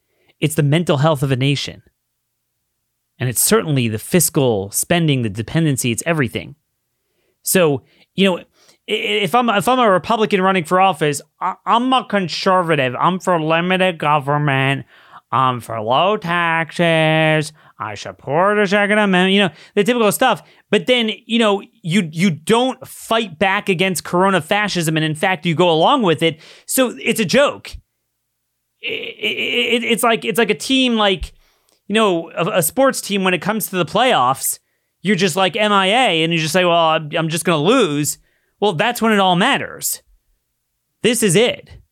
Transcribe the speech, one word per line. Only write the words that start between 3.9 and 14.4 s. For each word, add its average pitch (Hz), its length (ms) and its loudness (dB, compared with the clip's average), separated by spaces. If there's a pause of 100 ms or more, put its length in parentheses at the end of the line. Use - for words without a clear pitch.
fiscal 120 720 0
spending, 156 520 0
the 113 60 -2
dependency, 127 640 -2
it's 107 140 -4
everything. 139 500 -4 (880)
So, 156 400 2 (320)
you 185 80 2
know, 185 140 2
i-, - 80 -18 (420)
if 208 480 -2
I'm, 240 140 2
if 202 180 0
I'm 254 120 2
a 233 100 4
Republican 208 520 0
running 185 220 2
for 185 160 0
office, 170 420 0 (200)
I, 185 140 -4 (100)
I'm 233 260 0
a 254 140 0
conservative. 165 920 0
I'm 170 220 0
for 175 220 0
limited 175 560 0
government. 143 880 0 (460)